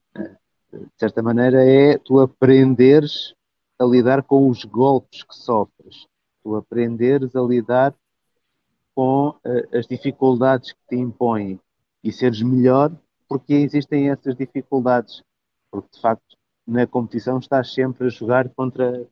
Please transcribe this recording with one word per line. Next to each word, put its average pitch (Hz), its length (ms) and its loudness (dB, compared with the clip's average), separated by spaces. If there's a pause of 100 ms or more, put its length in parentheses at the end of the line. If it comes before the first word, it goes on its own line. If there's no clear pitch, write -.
(180)
Eh, - 180 -14 (380)
de - 240 -20
certa 110 260 -4
maneira 123 400 2
é 139 340 6
tu 131 220 2
aprenderes 131 1120 4 (460)
a 127 60 0
lidar 127 380 2
com 139 260 2
os 117 160 -4
golpes 123 580 -2
que - 120 -20
sofres, - 720 -8 (360)
tu 107 120 -8
aprenderes 120 800 -4
a 131 60 -2
lidar 123 540 0 (1000)
com, 139 420 -2 (100)
eh, 123 320 -4
as 117 100 -6
dificuldades 131 880 -2
que - 60 -20 (100)
te 123 80 -6
impõem 113 640 -6 (440)
e 110 80 -6
seres 120 300 -4
melhor 127 500 2 (360)
porque 139 260 -6
existem 143 560 -2
essas 135 260 -6
dificuldades, 123 880 -4 (480)
porque 101 220 -12
de - 80 -20
facto - 340 -4 (300)
na 120 220 -2
competição 123 500 -6
estás 127 360 -4
sempre 131 340 -4
a - 20 -4
jogar 123 400 -2
contra, 123 640 -6